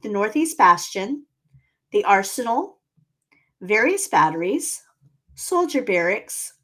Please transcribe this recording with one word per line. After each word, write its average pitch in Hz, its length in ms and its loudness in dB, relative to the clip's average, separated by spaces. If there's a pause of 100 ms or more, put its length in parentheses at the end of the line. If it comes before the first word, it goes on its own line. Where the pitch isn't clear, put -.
the 220 80 -10
Northeast 214 480 -2
Bastion, 202 680 2 (680)
the 202 140 0
Arsenal, 233 720 0 (840)
various 226 460 0
batteries, 170 760 0 (540)
soldier 339 480 -2
barracks 180 680 -4 (100)